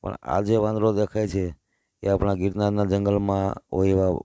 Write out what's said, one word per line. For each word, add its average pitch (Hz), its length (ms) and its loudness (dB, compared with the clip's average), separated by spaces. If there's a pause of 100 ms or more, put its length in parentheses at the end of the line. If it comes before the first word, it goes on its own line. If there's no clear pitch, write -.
પણ 98 220 -8
આ 71 180 -2
જે 104 160 2
વાંદરો 107 360 0
દેખાય 104 360 -2
છે 90 280 -4 (460)
એ 98 60 -2
આપણા 98 260 2
ગિરનારના 101 500 0
જંગલમાં 101 680 0 (180)
હોય 95 160 2
એવા 95 200 2 (160)